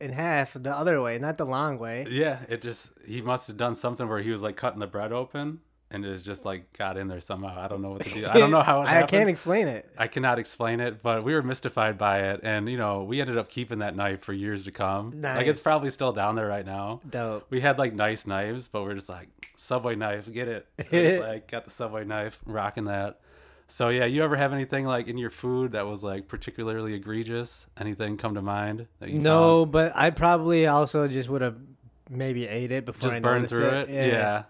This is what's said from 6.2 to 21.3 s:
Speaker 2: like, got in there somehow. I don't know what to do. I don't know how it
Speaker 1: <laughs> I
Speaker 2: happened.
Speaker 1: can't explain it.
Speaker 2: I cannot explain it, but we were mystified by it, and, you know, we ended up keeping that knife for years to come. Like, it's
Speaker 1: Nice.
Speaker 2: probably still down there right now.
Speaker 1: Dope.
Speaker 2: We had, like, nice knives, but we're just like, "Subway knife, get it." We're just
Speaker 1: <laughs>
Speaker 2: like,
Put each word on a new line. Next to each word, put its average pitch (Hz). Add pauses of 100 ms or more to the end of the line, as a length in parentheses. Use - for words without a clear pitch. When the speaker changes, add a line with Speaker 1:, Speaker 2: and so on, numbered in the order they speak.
Speaker 2:
like, 95
got 95
in 98
there 90
somehow. 95
I 98
don't 98
know 98
what 98
to -
do. 107
I 104
don't 143
know 156
how 143
it 143
Speaker 1:
<laughs> -
I -
Speaker 2:
happened. 160
Speaker 1:
can't 202
explain 180
it. 113
Speaker 2:
I 113
cannot 127
explain 117
it, 113
but 113
we 139
were 151
mystified 117
by 98
it, 98
and, 107
you 123
know, 101
we 120
ended 127
up 104
keeping 120
that 101
knife 98
for 98
years 98
to 98
come. 101 (100)
Like, 131
it's 147
Speaker 1:
Nice. -
Speaker 2:
probably 147
still 131
down 107
there 110
right 101
now. 101 (100)
Speaker 1:
Dope. 113
Speaker 2:
We 127
had, 139
like, 127
nice 107
knives, 107
but 104
we're 101
just 98
like, 90 (260)
"Subway 120
knife, 104
get 120
it." 110 (240)
We're 170
just 180
Speaker 1:
<laughs> 110
Speaker 2:
like, 107